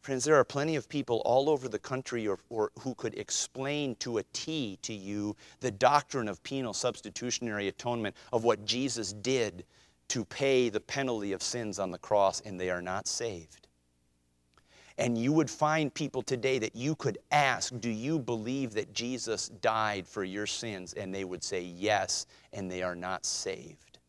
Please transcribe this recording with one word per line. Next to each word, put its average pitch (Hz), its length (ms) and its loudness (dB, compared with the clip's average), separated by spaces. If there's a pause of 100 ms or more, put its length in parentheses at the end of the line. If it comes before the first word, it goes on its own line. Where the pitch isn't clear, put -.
Friends, 131 220 -2
there 151 140 8
are 127 80 10
plenty 151 320 0
of 135 120 -4
people 127 360 0
all 135 260 6
over 131 180 2
the 107 120 -4
country 123 480 -4
or, 95 100 0 (120)
or 110 280 0
who 127 160 -4
could - 240 -6
explain 135 760 -4
to 117 220 -2
a 98 40 0 (100)
T 135 500 -4
to 113 120 -6
you 104 400 -4 (240)
the 123 140 -2
doctrine 143 560 4
of 95 160 -6
penal 131 280 -4
substitutionary 110 920 -2
atonement, 113 480 -2 (180)
of 113 120 2
what 110 200 4
Jesus 113 480 -2
did 107 520 0 (420)
to 117 180 0
pay 131 440 4
the 107 100 0
penalty 113 540 -2
of 92 100 -4
sins 107 380 -4
on 92 100 0
the 87 80 -6
cross, 98 440 4
and 92 180 -8
they 90 100 0
are 90 100 0
not 92 280 -4
saved. 92 560 -6 (1300)
And 120 200 2
you 120 160 2
would 156 160 6
find 151 420 2
people 131 300 -2
today 131 360 2
that 107 160 -2
you 139 200 0
could 110 240 -2 (120)
ask, 139 400 2 (100)
"Do 117 100 -2
you 127 280 0
believe 120 540 -2
that 104 220 -4
Jesus 113 560 -4 (100)
died 107 480 0
for 101 160 -4
your 101 220 -4
sins?" 98 480 -6
And 95 200 -6
they 98 80 -4
would 90 220 -6
say, 95 160 -2
"Yes," 95 640 0 (300)
and 92 160 -4
they 90 120 -4
are 90 140 -2
not 90 300 -4
saved. - 720 -8 (100)